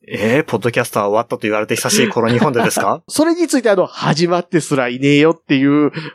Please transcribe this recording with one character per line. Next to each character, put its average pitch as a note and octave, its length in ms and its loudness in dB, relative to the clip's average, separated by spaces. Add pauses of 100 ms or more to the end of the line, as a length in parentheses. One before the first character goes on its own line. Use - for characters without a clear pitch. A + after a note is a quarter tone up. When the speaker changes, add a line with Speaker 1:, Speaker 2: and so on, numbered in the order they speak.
Speaker 1:
え A2+ 360 0
ー、 - 20 -4
ポ - 140 -4
ッ - 20 -2
ド A#2 100 -2
キ B2+ 80 -2
ャ A#2+ 60 0
ス - 80 -10
タ A#2 80 -2
ー - 60 0
終 G2+ 80 0
わ A2+ 80 2
っ - 40 -6
た - 40 -14
と B2 80 -6
言 G#2+ 120 -4
わ G#2+ 80 0
れ G#2+ 80 -4
て A#2+ 80 -2
久 B2 160 -4
し C#3+ 140 2
い G#2+ 40 -2
こ A#2 120 -2
の A2+ 80 0
日 A#2+ 100 0
本 D3+ 140 2
で A#2 100 0
で A2+ 80 0
す - 80 -4
か？ A#2 280 -2
Speaker 2:
<laughs> - 20 -20
そ D4+ 160 0
れ E4 100 2
に E4+ 140 -2
つ C#4 100 0
い A#3 40 -2
て、 A3 80 2
あ G3+ 40 4
の、 F3+ 120 0
始 D3+ 420 -2
ま F3+ 100 0
っ F3 100 -6
て E3 120 0
す C#3+ 160 -4
ら B2 120 0
い B2 120 -6
ね C#3 80 2
え C#3+ 100 4
よ D#3 140 6
っ - 100 -6
て D3 140 0
い C3+ 100 2
う、 D3 240 2 (240)